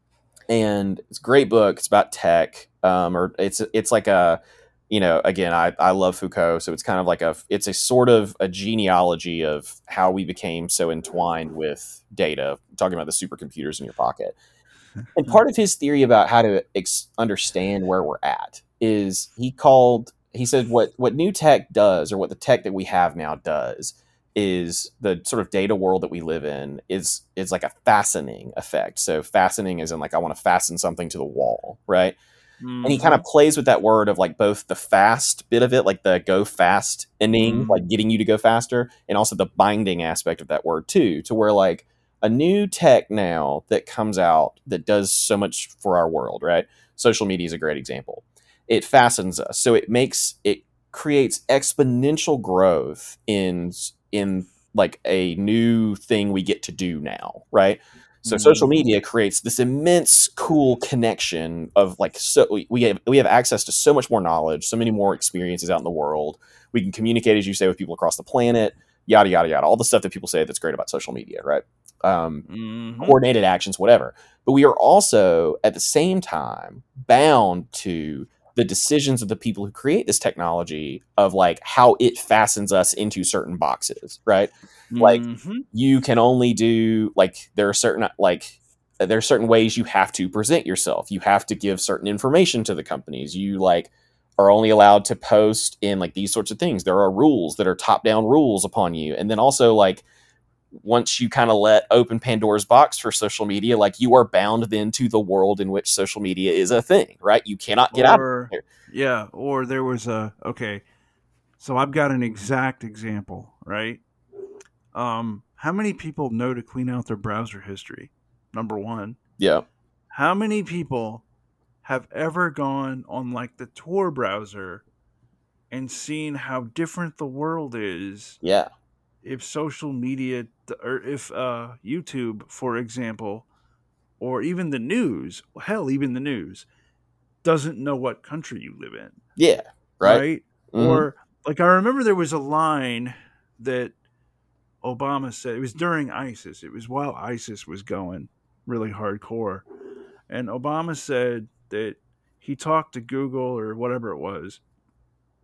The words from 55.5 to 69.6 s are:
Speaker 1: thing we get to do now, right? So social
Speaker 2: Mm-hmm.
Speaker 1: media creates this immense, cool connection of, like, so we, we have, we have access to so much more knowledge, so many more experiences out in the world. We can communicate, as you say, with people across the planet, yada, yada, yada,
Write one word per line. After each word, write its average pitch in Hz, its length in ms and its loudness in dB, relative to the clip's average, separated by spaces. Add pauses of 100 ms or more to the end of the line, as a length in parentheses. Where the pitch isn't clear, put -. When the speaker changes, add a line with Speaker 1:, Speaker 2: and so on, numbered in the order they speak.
Speaker 1:
thing 101 360 -2
we 95 100 -2
get 98 220 -4
to - 80 -12
do 85 300 -6
now, 50 500 -12
right? 101 280 4 (420)
So - 140 -4
social 147 320 6
Speaker 2:
Mm-hmm. 143 40 4
Speaker 1:
media 123 300 2
creates 104 400 -2
this - 180 -2
immense, 147 760 4
cool 139 420 2
connection 85 1000 -4
of, 95 220 4
like, - 180 -2
so - 340 4
we, 104 180 -4
we 120 140 0
have, 101 240 2
we 135 100 6
have 123 100 6
access 120 380 2
to - 60 -10
so - 220 4
much 135 160 0
more 113 120 2
knowledge, 80 440 0
so 113 100 -4
many 113 160 0
more 101 220 0
experiences 87 560 -6
out 85 100 0
in 67 60 -12
the 87 60 -6
world. 76 460 -6 (360)
We 117 80 0
can 92 100 -4
communicate, 113 460 2
as 98 100 -2
you 98 60 -4
say, 95 140 0
with 90 100 0
people 85 160 -10
across 82 240 -2
the 92 60 -12
planet, 120 500 0 (320)
yada, 104 240 6
yada, 85 180 4
yada, 71 180 0